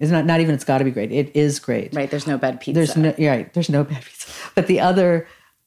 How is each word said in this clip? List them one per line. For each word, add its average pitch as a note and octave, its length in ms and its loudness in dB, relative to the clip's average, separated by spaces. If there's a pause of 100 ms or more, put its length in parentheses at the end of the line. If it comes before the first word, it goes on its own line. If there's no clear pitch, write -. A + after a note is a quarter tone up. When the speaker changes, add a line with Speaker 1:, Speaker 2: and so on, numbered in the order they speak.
Speaker 1:
It's D3+ 100 0
not, D#3 140 2
not E3 160 2
even D#3 140 2
it's C3+ 100 -6
gotta C3+ 180 2
be C3 80 0
great. A2 200 -4
It C#3+ 240 -2
is D3 240 2
great. A#2 360 -4
Speaker 2:
Right. C#3 140 -4
There's D3 180 -6
no C#3+ 100 -2
bad B2+ 220 -4
pizza. - 140 -6
Speaker 1:
There's D#3+ 240 0
no, D#3 200 2
yeah, D3+ 140 2
right. A#2+ 220 -4
There's F3 160 -2
no D3 160 2
bad C3 180 -8
pizza. - 260 -20 (260)
But F3 120 2
the F#3 140 2
other F3 460 2 (400)